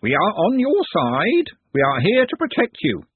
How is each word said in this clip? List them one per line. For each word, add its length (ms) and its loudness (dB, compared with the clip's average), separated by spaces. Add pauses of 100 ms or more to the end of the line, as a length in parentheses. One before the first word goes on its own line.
We 140 0
are 180 0
on 240 2
your 240 2 (160)
side. 500 0 (260)
We 80 0
are 200 2
here 240 4
to 120 -6
protect 440 -2
you. 220 -2 (120)